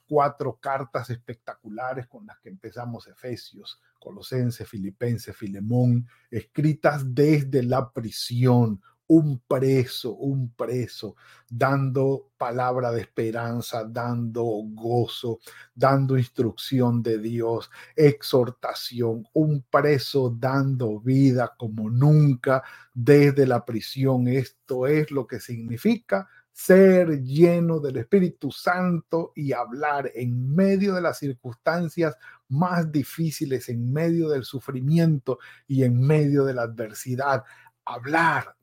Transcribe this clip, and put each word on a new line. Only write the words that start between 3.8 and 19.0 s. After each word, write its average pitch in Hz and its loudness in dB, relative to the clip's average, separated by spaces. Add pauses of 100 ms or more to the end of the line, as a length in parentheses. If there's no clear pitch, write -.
Colosenses, 120 -8
Filipenses, 104 -8
Filemón, 120 -2 (240)
escritas 147 -4
desde 143 2
la 127 -2
prisión. 120 0 (260)
Un 151 4
preso, 131 0
un 131 -4
preso, 117 -8 (340)
dando 135 0
palabra 127 -2
de 117 -2
esperanza, 117 -6
dando 117 -4
gozo, 113 -4 (340)
dando 135 2
instrucción 120 0
de 113 -2
Dios, 113 -4 (240)
exhortación, 120 0